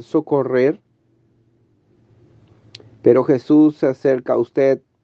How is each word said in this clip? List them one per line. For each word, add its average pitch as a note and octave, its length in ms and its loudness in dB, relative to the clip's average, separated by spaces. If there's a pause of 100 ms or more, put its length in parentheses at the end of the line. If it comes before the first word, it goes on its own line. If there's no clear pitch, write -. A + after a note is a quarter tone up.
socorrer? C3+ 800 -2 (2250)
Pero B2 220 2
Jesús D3+ 540 2
se D#3 100 -2
acerca C3 460 -4
a B2 40 -2
usted C3+ 440 -2 (220)